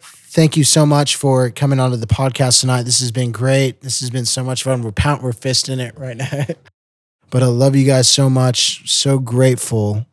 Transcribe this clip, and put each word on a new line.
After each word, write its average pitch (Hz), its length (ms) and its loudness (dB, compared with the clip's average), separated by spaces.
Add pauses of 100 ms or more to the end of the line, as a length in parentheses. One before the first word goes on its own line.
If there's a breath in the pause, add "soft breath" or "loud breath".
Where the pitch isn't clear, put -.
thank - 560 0
you 156 60 4
so 151 240 4
much 147 300 2
for 131 340 2
coming 139 300 0
onto 127 160 0
the 113 100 -6
podcast 131 540 0
tonight. 127 240 0
This 123 160 -2
has 123 100 -4
been 120 220 -2
great. 131 480 0
This 131 180 -6
has 131 120 -6
been 123 140 -6
so 131 200 -4
much 127 180 -6
fun. 131 220 -2
We're 107 80 -6
pound-, 147 320 -2
we're 123 80 -4
fisting 131 480 -4
it 117 180 -12
right 127 180 -12
now. 135 340 -6
<laughs> 165 40 -8 (760)
But 127 120 0
I 127 40 2
love 131 300 2
you 135 80 4
guys 131 240 4
so 139 220 2
much. 127 600 0
So 135 280 0
grateful 117 960 0